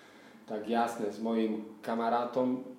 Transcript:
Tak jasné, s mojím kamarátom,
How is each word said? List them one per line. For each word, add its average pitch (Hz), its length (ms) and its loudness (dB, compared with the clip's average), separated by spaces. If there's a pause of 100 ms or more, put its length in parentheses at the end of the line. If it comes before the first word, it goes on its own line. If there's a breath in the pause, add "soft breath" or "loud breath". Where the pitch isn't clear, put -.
(480 loud breath)
Tak 107 160 -6
jasné, 117 480 0
s 107 80 -10
mojím 113 480 0 (120)
kamarátom, 120 840 0 (160)